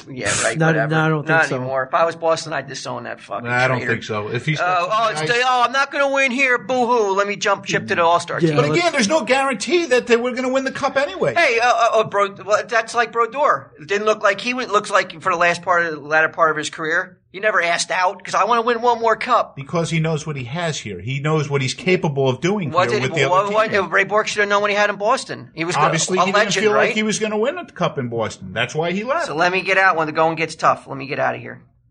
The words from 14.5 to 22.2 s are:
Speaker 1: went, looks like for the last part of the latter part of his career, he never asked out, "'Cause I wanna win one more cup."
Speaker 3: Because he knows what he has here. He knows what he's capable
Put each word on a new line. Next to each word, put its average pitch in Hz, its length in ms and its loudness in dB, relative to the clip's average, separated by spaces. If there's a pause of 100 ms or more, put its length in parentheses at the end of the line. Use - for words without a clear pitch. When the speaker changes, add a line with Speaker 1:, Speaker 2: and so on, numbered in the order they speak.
Speaker 1:
went, 240 180 -6
looks 202 180 2
like 185 300 0
for 185 100 -2
the 175 60 2
last 170 240 4
part 175 240 2
of 165 80 -4
the 151 80 -8
latter 156 300 2
part 160 220 2
of 151 40 -2
his 147 140 -4
career, 170 480 -4 (140)
he 185 80 -12
never 202 200 0
asked 170 300 0
out, 185 340 -2
"'Cause 170 100 -8
I 185 100 4
wanna 233 180 2
win 233 180 0
one 240 180 2
more 226 180 2
cup." 220 400 0
Speaker 3:
Because 160 340 -4
he 160 100 0
knows 160 260 -2
what 151 100 -8
he 127 80 -8
has 156 340 -6
here. 98 240 -10
He 131 180 -6
knows 151 300 0
what 139 100 0
he's 127 140 -2
capable 143 560 0